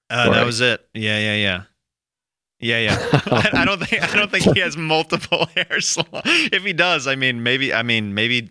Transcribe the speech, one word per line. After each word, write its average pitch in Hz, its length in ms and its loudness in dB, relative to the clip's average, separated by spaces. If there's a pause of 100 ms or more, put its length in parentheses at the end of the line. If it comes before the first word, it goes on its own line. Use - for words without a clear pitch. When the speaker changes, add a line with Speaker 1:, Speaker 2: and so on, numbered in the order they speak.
Speaker 1:
uh, 120 180 2
that 104 40 4
Speaker 2:
story. 113 140 4
Speaker 1:
was 120 160 -2
it. 123 320 0
Yeah, 107 260 -2
yeah, 107 160 0
yeah. 98 280 0 (1000)
Yeah, 117 180 0
yeah. 107 320 0
<laughs> 147 140 2
I, 180 360 0
I 170 40 2
don't 190 200 -2
think, 220 180 -2
I 170 120 -4
don't 208 160 0
think 185 240 2
he 196 60 2
has 160 160 -2
multiple 160 760 0
<laughs> - 40 -20
hair 180 260 -2
salons. - 440 -4
If 294 380 0
he 202 80 -4
does, 165 360 0
I 135 80 0
mean, 127 280 -2
maybe, 127 300 0
I 113 100 0
mean, 113 300 0
maybe 113 380 0